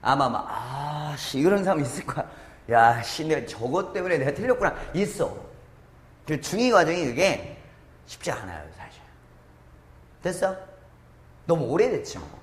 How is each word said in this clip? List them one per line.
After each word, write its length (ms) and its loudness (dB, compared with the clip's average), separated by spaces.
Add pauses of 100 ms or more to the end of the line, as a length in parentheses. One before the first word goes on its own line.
아마, 240 2
아마, 220 -2
"아, 680 -8
씨, 220 -6
이런 240 4
사람 180 2
있을 240 -4
거야. 240 -6 (400)
야, 320 8
씨, 240 -6
내가 220 0
저것 460 -4
때문에 240 0
내가 160 0
틀렸구나." 400 0 (200)
있어. 420 -2 (920)
그 140 -2
중위 300 2
과정이 340 4
그게 520 0 (480)
쉽지 260 -10
않아요, 360 -10 (100)
사실. 240 -20 (1200)
됐어? 340 -2 (920)
너무 200 2
오래됐지, 540 0
뭐. 240 -16